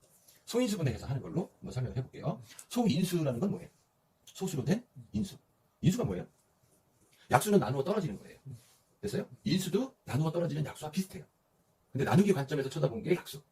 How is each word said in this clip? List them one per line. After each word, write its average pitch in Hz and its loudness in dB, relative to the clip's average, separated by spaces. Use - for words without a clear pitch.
소인수분해해서 202 0
하는 131 -2
걸로 98 -4
한번 - -10
설명을 123 -4
해볼게요. - -6
소인수라는 170 2
건 196 2
뭐예요? - -8
소수로 156 -4
된 196 0
인수. 208 -4
인수가 202 4
뭐예요? 92 -4
약수는 202 6
나누어 135 0
떨어지는 170 -2
거예요. - -20
됐어요? - -4
인수도 190 0
나누어 156 0
떨어지는 156 -2
약수와 151 -10
비슷해요. 190 -6
근데 127 -2
나누기 196 8
관점에서 139 -2
쳐다본 147 -2
게 156 2
약수. - -8